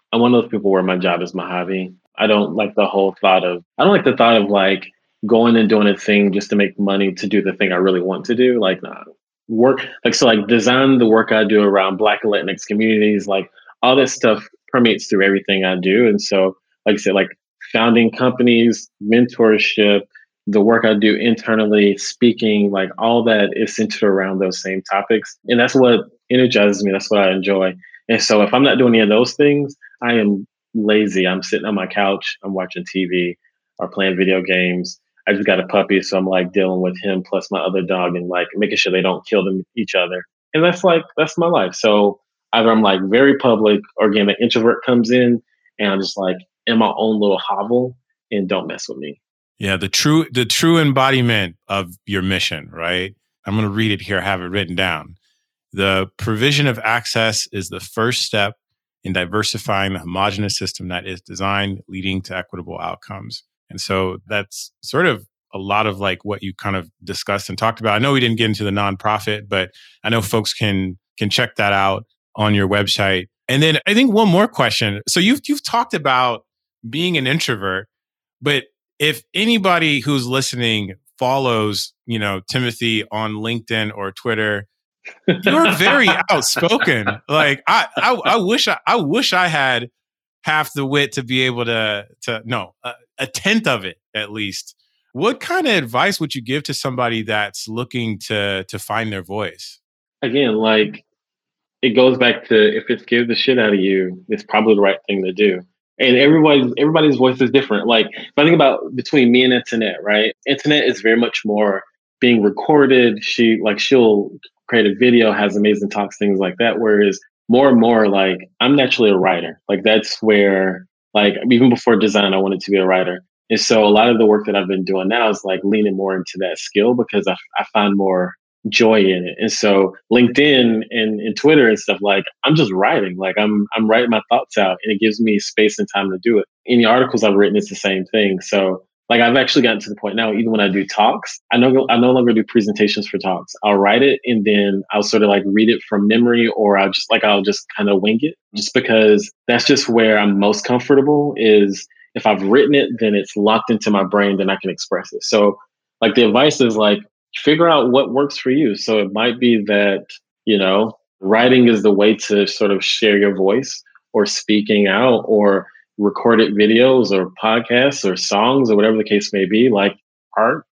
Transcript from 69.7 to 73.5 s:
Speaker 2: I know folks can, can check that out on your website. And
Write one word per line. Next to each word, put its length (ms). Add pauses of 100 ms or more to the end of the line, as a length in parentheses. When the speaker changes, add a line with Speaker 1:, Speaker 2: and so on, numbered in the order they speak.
Speaker 2:
I 60
know 140
folks 300
can, 460 (200)
can 120
check 260
that 160
out 320 (300)
on 200
your 140
website. 580 (200)
And 160